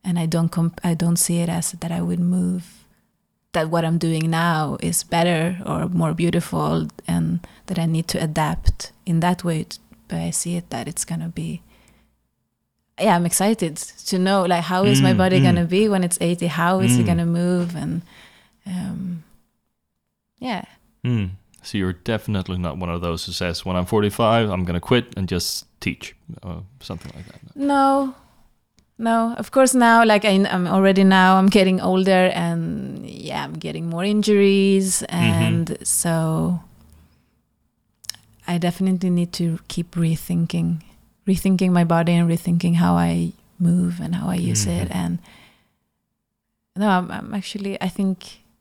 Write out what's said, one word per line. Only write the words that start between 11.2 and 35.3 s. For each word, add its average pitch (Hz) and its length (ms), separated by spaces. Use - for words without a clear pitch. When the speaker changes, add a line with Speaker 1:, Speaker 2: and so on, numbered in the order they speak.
Speaker 1:
be, 165 320
yeah, 185 160
I'm 175 100
excited 185 500
to 190 100
know, 190 240
like, 175 220
how 185 200
is 135 160
my - 120
Speaker 2:
Mm, - 40
Speaker 1:
body 185 220
Speaker 2:
mm. 135 40
Speaker 1:
gonna 175 220
be 196 240
when 190 140
it's 175 180
eighty? 175 260
How 170 340
is 214 160
it 117 60
Speaker 2:
Mm. 107 40
Speaker 1:
gonna 170 180
move? 175 500
And, 151 260
um, 180 560
yeah. 254 240
Speaker 2:
Mm. 110 280
So - 160
you're 92 240
definitely 101 540
not 85 200
one 90 160
of 85 80
those 85 240
who 90 80
says, 87 320
"When 92 100
I'm 90 100
forty-five, 110 680
I'm 90 140
gonna 87 140
quit 120 380
and 95 100
just - 380
teach," - 340
or 87 200
something - 340
like - 100
that. - 160
Speaker 1:
No. 277 580
No, 226 400
of - 140
course 262 240
now, 233 300
like, 208 180
I, 220 60
I'm 180 180
already 190 360
now, 190 320
I'm 190 140
getting 185 320
older, 185 520
and 170 720
yeah, - 380
I'm 139 160
getting 160 300
more 170 160
injuries, 196 1040
Speaker 2:
Mm-hmm. 170 340